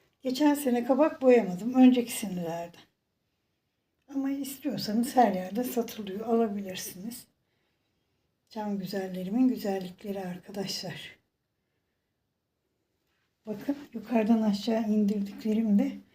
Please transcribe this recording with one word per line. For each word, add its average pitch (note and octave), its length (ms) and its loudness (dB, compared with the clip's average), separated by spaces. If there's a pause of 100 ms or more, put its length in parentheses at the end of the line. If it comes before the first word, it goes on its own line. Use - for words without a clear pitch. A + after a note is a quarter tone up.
(220)
geçen D4 320 2
sene A#3+ 300 0
kabak C#4+ 380 2
boyamadım. A3+ 520 4
Önceki B3+ 380 8
senelerde. E3+ 640 -6 (1300)
Ama C4+ 220 -4
istiyorsanız A#3+ 880 -4
her A3 160 6
yerde F#3+ 320 -4
satılıyor. A3 560 -6
Alabilirsiniz. G#3 1040 -4 (1200)
Can G#3 300 -6
güzellerimin F#3+ 720 -2
güzellikleri G3 720 -4
arkadaşlar. F#3+ 1000 -10 (2250)
Bakın G#3+ 300 -6 (160)
yukarıdan A3+ 500 2
aşağı A3 400 0
indirdiklerim G#3+ 960 0
de C4+ 140 2 (220)